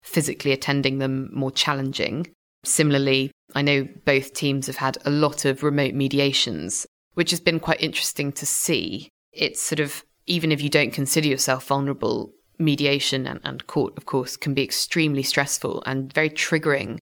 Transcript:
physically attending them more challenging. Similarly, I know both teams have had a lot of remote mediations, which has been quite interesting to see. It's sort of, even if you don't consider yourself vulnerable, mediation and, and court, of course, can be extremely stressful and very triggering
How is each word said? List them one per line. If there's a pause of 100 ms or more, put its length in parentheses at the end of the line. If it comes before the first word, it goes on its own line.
physically
attending
them
more
challenging. (380)
Similarly, (240)
I
know (160)
both
teams
have
had
a
lot
of
remote
mediations, (280)
which
has
been
quite
interesting
to
see. (240)
It's
sort
of, (220)
even
if
you
don't
consider
yourself
vulnerable, (260)
mediation
and,
and
court,
of
course,
can
be
extremely
stressful
and
very
triggering